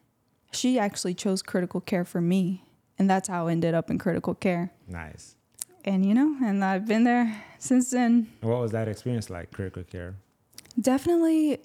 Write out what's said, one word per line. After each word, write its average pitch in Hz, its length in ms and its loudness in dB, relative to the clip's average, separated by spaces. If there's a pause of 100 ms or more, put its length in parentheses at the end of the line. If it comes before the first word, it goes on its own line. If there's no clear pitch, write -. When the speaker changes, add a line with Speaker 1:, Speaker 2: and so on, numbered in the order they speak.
(520)
Speaker 1:
she 254 260 2
actually 202 360 -2
chose 190 280 -2
critical 180 380 -2
care 175 240 -2
for 175 160 -4
me, 180 440 2 (340)
and 196 120 4
that's 190 180 2
how 175 200 -2
I 170 40 2
ended 165 220 2
up 165 160 0
in - 80 -2
critical 175 360 -2
care. 180 380 -2 (160)
Speaker 2:
Nice. 82 460 -14 (500)
Speaker 1:
And, 190 200 0
you 196 100 2
know, 285 280 2
and 202 220 0
I've 190 220 0
been 220 180 4
there 240 380 2 (160)
since 254 320 2
then. 240 380 4 (120)
Speaker 2:
What 117 180 0
was 117 140 -2
that 110 160 0
experience 113 420 -4
like, 87 220 -10
critical 92 320 -8
care? 90 300 -10 (640)
Speaker 1:
Definitely 311 840 2